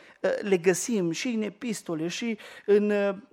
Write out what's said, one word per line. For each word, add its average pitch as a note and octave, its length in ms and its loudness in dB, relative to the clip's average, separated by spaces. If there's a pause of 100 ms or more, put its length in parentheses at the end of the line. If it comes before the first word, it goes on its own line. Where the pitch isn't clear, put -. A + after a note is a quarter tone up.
(220)
uh, - 180 0
le G3 160 2
găsim F3 540 2
și E3 180 -4
în A3+ 140 -2
epistole, F3 680 -6
și A3+ 300 -6 (280)
în, G#3 240 4
uh, G3+ 260 0 (160)